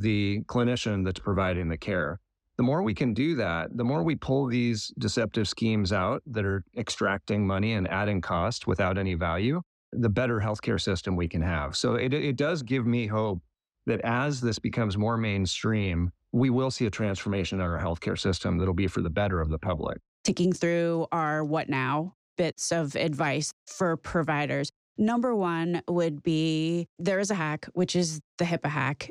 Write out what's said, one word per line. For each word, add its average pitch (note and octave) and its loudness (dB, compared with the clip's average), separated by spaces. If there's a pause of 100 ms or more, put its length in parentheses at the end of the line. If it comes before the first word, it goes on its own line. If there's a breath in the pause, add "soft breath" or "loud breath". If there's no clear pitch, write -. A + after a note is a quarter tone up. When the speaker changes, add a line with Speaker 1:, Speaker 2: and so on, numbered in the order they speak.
Speaker 1:
the G#2 2
clinician A#2+ 0
that's F#2 -2
providing F#2 0
the E2 -2
care. F2 -4 (360)
The - 0
more C#3 2
we G#3 0
can B2 0
do C#3 2
that, F2 -2
the A#2+ -2
more D3 0
we E3 0
pull C3+ 0
these A#2+ 0
deceptive A2+ 0
schemes G#2+ 0
out G2+ 0
that A2 -2
are G2 -2 (140)
extracting G#2 0
money G2 0
and F#2 0
adding G2 0
cost F2+ -2
without F#2+ 2
any F#2+ 0
value, F2+ 0 (320)
the A#2 2
better A#2 2
healthcare G#2+ -2
system F#2+ -2
we F2 0
can E2 -2
have. E2 -2
So A#2 2
it, B2+ 0
it C#3+ 0
does D3+ 0
give A#2+ 0
me A#2+ 2
hope G#2+ 0 (420)
that A2+ 0
as B2+ 0
this A#2 0
becomes A2 0
more A2+ 2
mainstream, G2 0 (200)
we B2+ 4
will C3 2
see B2 0
a G#2 0
transformation G2 -2
in F2+ 0
our E2+ 0
healthcare E2+ -2
system F#2 0
that'll F#2 2
be F#2+ 0
for F#2 -2
the E2+ 0
better F#2+ 0
of D#2 0
the D#2 -2
public. D#2 -4 (260)
Speaker 2:
Ticking F#3 2
through E3+ 2
our D#3 0
what D3+ 0
now C#3+ 0 (240)
bits - -2
of D#3+ 0
advice D3+ 0 (140)
for E3+ 0
providers. D3 -2 (260)
Number A#3+ 2
one F3 0
would E3 0
be, D#3+ 0 (120)
there F#3+ 0
is G3+ 0
a G#3+ 0
hack, D#3 -2
which F3+ 2
is E3 0 (180)
the E3+ 0
hipaa E3+ 0
hack, C#3+ -4